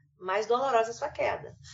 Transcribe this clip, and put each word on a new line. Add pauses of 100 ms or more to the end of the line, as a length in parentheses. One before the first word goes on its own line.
(200)
mais
dolorosa
a
sua
queda. (160)